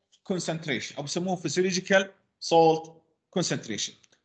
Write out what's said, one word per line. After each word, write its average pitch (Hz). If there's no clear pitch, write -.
كونسنتريشن 160
او 147
بسموه 175
فيسيولوجيكال 185
سولت 160
كونسنتريشن. -